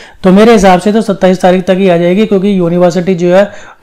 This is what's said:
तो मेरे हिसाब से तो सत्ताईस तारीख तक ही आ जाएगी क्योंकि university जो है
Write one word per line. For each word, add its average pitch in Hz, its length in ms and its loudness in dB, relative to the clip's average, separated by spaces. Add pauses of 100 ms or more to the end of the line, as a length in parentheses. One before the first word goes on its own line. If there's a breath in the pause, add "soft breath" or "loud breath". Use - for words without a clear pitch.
(220 loud breath)
तो 185 100 2
मेरे 220 200 4
हिसाब 185 280 2
से 208 120 -2
तो 220 100 0
सत्ताईस 190 380 -2
तारीख 185 240 0
तक 190 100 -2
ही 190 140 0
आ 170 80 2
जाएगी 180 300 0
क्योंकि 196 320 -2
university 175 560 -2
जो 175 220 0
है 202 140 0 (320 loud breath)